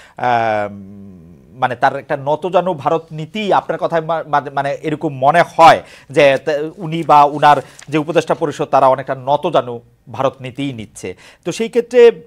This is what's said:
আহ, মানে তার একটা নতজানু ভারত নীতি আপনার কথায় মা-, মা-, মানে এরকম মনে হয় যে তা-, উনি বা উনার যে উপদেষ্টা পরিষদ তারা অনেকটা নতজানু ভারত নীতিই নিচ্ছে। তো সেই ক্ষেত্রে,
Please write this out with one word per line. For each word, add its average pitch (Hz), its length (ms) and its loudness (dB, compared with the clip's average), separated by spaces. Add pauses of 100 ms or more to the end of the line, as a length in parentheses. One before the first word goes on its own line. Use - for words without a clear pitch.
(180)
আহ, 113 560 -2 (800)
মানে 127 220 -6
তার 135 200 0
একটা 139 300 -8
নতজানু 180 480 -2
ভারত 147 380 -4
নীতি 165 420 -6
আপনার 156 280 -2
কথায় 165 200 -4
মা-, 160 260 -6
মা-, 143 260 -4
মানে 139 280 -6
এরকম 151 360 -6
মনে 147 240 4
হয় 160 420 6 (260)
যে 139 360 4
তা-, 156 320 -4
উনি 165 260 -6
বা 147 200 6
উনার 147 340 4 (320)
যে 143 80 -2
উপদেষ্টা 156 360 0
পরিষদ 147 320 -6
তারা 135 220 2
অনেকটা 135 280 -2
নতজানু 135 640 -2 (320)
ভারত 131 300 -4
নীতিই 135 320 -10
নিচ্ছে। 104 420 -14 (300)
তো 185 60 -6
সেই 226 180 -6
ক্ষেত্রে, 233 420 4 (160)